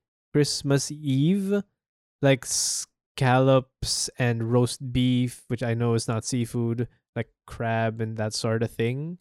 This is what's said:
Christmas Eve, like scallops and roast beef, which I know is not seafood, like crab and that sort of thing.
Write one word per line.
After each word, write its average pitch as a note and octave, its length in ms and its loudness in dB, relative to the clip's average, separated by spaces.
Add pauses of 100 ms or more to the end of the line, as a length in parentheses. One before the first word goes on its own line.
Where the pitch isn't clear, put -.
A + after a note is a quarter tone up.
(340)
Christmas C#3+ 580 0
Eve, D#3+ 720 0 (580)
like C3+ 240 2
scallops - 1700 0
and A#2 340 0
roast B2 420 0
beef, B2+ 540 0
which B2 160 -4
I A#2 100 0
know A#2 220 2
is A2 120 0
not A2 180 -2
seafood, A#2 640 -2 (280)
like A#2 140 -6 (160)
crab A2+ 560 -2
and A2 160 -4
that A2 160 -2
sort A2+ 300 0
of A2+ 80 -2
thing. C#3 500 -4